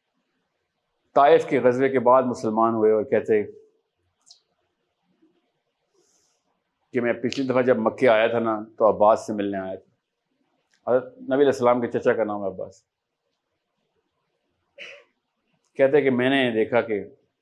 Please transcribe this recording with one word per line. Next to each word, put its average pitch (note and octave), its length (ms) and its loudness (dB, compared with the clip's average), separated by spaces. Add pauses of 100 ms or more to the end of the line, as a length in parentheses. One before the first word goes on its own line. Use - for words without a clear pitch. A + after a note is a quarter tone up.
(1160)
طائف D#3 340 6
کے C3+ 120 0
غزوے B2+ 280 2
کے C3+ 100 0
بعد B2 240 4
مسلمان A2+ 520 -2
ہوئے A2 180 2
اور G#2+ 120 0
کہتے G#2+ 380 0 (3500)
کہ B2 80 -2
"میں A#2+ 120 -2
پچھلی B2+ 340 -6
دفعہ B2+ 160 0
جب B2 160 2
مکے A2 300 -2
آیا A2+ 180 2
تھا A#2 120 -2
نا A2 220 -4 (180)
تو A2 100 2
عباس G#2 380 2
سے A2+ 60 -8
ملنے G2+ 260 -6
آیا F#2+ 160 -10
تھا۔" - 160 -20 (1000)
حضرت B2+ 280 -4
نبی C3 160 -6
علیہ C#3 120 4
السلام A#2+ 340 0
کے A#2+ 80 -6
چچا B2 240 -2
کا A2 120 -2
نام G#2 180 -8
ہے G2 40 -8
عباس۔ F#2+ 380 -14 (3000)
کہتے C#3 280 4
کہ C3+ 80 2
میں B2 200 0
نے C3 200 0
دیکھا A2 300 0
کہ G#2 240 -6 (380)